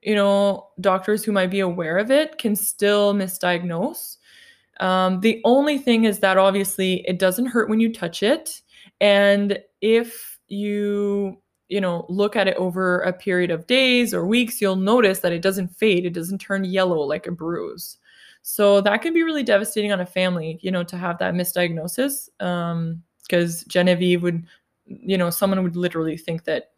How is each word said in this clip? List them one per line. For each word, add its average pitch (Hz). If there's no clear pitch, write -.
you 214
know, 202
doctors 190
who 214
might 185
be 196
aware 175
of 214
it 302
can 214
still 202
misdiagnose. 180
Um, 185
the 226
only 277
thing 233
is 202
that 190
obviously 190
it 180
doesn't 190
hurt 240
when 220
you 226
touch 170
it. -
And 202
if 226
you, 202
you 202
know, 175
look 202
at 196
it 185
over 180
a 185
period 180
of 165
days 247
or 170
weeks, 226
you'll 190
notice 196
that 175
it 170
doesn't 190
fade. 180
It 175
doesn't 175
turn 196
yellow 185
like 147
a 180
bruise. 165
So 202
that 208
can 330
be 330
really 311
devastating 208
on 190
a 180
family, 175
you 185
know, 175
to 180
have 175
that 180
misdiagnosis. 175
Um, 170
'cause 170
Genevieve 175
would, 170
you -
know, 175
someone 190
would 175
literally 170
think 165
that -